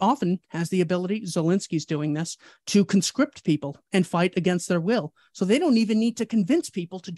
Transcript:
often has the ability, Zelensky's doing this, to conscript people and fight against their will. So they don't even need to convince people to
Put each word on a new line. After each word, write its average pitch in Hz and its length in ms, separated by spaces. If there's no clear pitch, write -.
often 190 380
has 165 200
the 185 120
ability, 180 420
Zelensky's 170 720
doing 151 200
this, 160 220
to 202 120
conscript - 600
people 147 320
and 190 140
fight 180 300
against 180 320
their 175 120
will. 185 260
So - 120
they 214 160
don't 311 220
even 220 180
need 226 180
to 226 80
convince 226 440
people 185 300
to 185 180